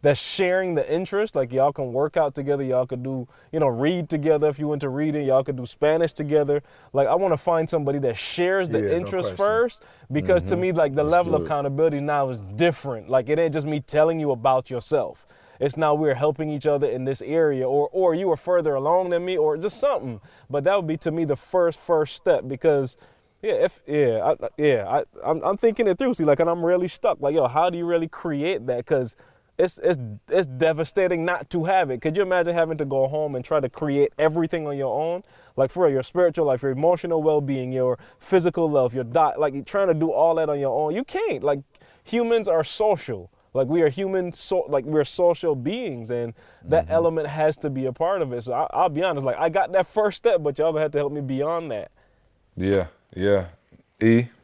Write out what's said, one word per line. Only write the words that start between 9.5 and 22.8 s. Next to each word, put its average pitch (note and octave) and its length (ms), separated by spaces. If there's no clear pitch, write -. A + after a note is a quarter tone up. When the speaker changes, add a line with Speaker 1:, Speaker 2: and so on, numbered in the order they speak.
Speaker 1:
because F3+ 320
to F#2+ 120
Speaker 3:
Mm-hmm. F3 60
Speaker 1:
me, F#3 120
like, D#3 200
the D3 100
Speaker 3:
Let's D3+ 80
Speaker 1:
level F3 200
Speaker 3:
do - 60
Speaker 1:
of - 40
Speaker 3:
it. E3 40
Speaker 1:
accountability D3 560
now C#3+ 280
is A#2+ 120
different. C3+ 540
Like, B2+ 200
it D#3 100
ain't E3 140
just D3 120
me D3+ 140
telling D#3+ 400
you D3 120
about C3 380
yourself. B2 560
It's C#3 180
now D#3 180
we're D3+ 200
helping D3+ 360
each D3 160
other D3 200
in B2+ 180
this C3+ 180
area, C#3+ 440
or, C#3+ 240
or F#3 220
you F#3 180
are D#3 60
further E3+ 380
along F3 340
than F3 160
me, F#3 120
or D3+ 200
just F#3 220
something. C3+ 400
But C#3 160
that F#3+ 100
would F#3+ 100
be, D#3 120
to - 140
me, E3 140
the C#3+ 120
first, E3+ 420
first D#3 360
step, D#3 320
because, C#3 500